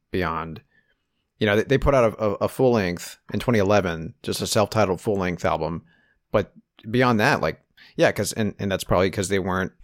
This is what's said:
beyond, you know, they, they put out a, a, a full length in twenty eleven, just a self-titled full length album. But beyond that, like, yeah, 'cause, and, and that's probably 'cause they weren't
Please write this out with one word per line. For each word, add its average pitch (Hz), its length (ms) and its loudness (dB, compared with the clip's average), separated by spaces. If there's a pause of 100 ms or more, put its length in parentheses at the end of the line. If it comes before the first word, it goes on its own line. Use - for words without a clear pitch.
(100)
beyond, 82 520 -4 (760)
you 107 80 0
know, 104 100 4
they, 107 80 2
they 135 140 0
put 143 160 2
out 117 200 4
a, 110 100 -4
a, 107 100 2
a 104 140 -2
full 131 240 2
length 92 460 -2 (140)
in 107 80 -4
twenty 120 180 0
eleven, 92 640 0
just - 180 -6
a 98 60 -4
self-titled 98 540 0
full 104 160 -2
length 90 280 -2
album. 80 400 -2 (480)
But 104 200 -2 (380)
beyond 123 300 2
that, 127 200 2
like, 78 200 -4 (360)
yeah, 151 160 4
'cause, 101 220 -4
and, 104 240 -4
and 104 120 -4
that's 92 140 -2
probably 92 260 2
'cause 95 180 -4
they 98 100 0
weren't 92 340 -2 (120)